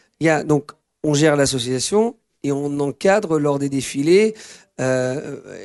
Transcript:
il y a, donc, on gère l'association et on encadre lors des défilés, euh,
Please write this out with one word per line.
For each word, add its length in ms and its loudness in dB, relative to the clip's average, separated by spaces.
il 80 0
y 20 4
a, 140 2
donc, 280 0
on 80 0
gère 240 4
l'association 800 0
et 80 -2
on 300 -4
encadre 580 0
lors 180 0
des 120 -2
défilés, 680 2
euh, 580 -2